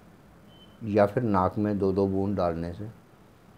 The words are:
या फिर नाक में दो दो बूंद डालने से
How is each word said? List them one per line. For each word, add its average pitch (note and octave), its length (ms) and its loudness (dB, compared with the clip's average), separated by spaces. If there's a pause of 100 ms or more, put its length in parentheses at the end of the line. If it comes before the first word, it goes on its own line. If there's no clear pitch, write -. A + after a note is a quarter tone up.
(840)
या G2+ 220 4
फिर A2+ 160 -2
नाक F#2+ 360 2
में G#2 200 0
दो F#2+ 140 2
दो G2 140 2
बूंद G2 300 -2
डालने E2+ 360 -4
से G2+ 160 -12 (680)